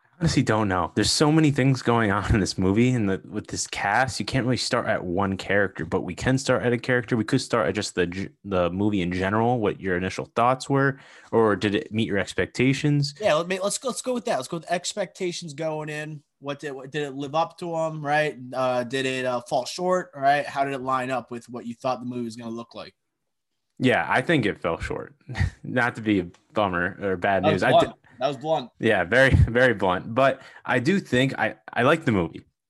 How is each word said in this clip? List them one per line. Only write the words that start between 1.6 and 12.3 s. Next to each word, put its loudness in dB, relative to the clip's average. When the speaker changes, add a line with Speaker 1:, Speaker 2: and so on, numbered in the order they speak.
Speaker 1:
going 4
on 2
in 4
this -2
movie, 4
and 0
the, -2
with -8
this -6
cast, -2
you -4
can't -2
really 0
start -2
at -2
one 0
character, -2
but -2
we -6
can 2
start 0
at 2
a 0
character. 0
We 2
could 2
start 0
at 0
just -4
the 2
g-, -6
the 0
movie 0
in -2
general, 0
what 0
your -2
initial -4
thoughts 2
were, 2
or 6
did 0
it -2
meet 0
your -2
expectations? 0